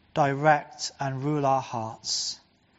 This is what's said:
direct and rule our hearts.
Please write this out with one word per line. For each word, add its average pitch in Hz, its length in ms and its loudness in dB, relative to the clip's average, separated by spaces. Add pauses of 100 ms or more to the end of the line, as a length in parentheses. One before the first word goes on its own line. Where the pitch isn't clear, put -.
(140)
direct 147 840 2
and 131 240 -4
rule 147 220 0
our 135 160 4
hearts. - 800 -6 (380)